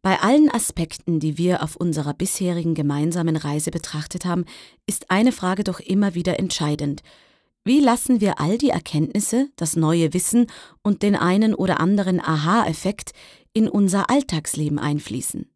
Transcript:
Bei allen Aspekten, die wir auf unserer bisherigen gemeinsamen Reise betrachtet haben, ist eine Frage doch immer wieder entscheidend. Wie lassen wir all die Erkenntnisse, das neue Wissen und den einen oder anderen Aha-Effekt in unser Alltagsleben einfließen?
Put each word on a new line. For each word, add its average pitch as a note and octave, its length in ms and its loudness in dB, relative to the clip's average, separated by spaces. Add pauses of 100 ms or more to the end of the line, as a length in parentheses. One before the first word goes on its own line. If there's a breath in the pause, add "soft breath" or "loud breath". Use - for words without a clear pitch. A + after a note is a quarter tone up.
Bei F#3+ 180 0
allen C#4+ 320 4
Aspekten, E3+ 680 -4
die D#3 160 -2
wir F3 260 0
auf D#3 140 -8
unserer D3 360 -2
bisherigen F3 640 -2
gemeinsamen D#3 640 0
Reise D3+ 340 -4
betrachtet - 540 -8
haben, F3 200 -2 (400 loud breath)
ist - 240 -4
eine G#3+ 220 4
Frage F#3 320 -4
doch F3+ 160 -4
immer G3 340 0
wieder F3 240 -2
entscheidend. D3 640 -4 (600 soft breath)
Wie C4+ 160 4
lassen B3 400 2
wir G3 200 0
all F3 180 0
die C#4+ 120 2
Erkenntnisse, G#3 840 0
das E3 220 -2
neue D#3+ 360 2
Wissen A3+ 340 2 (360 loud breath)
und G#3 180 0
den G3+ 140 4
einen G3+ 400 2
oder - 240 0
anderen F#3 400 2
Aha-Effekt E3 920 -2 (400 loud breath)
in A3 160 2
unser G3 400 2
Alltagsleben D#3 680 0
einfließen? - 800 -4